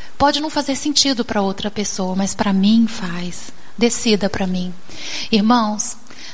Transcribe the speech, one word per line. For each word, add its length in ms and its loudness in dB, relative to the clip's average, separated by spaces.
Pode 220 4
não 100 -2
fazer 240 -2
sentido 500 0
pra 160 -2
outra 300 -2
pessoa, 440 -2
mas 200 0
pra 180 0
mim 340 6
faz. 680 -4
Decida 500 2
pra 180 -2
mim. 280 -2
Irmãos, 640 2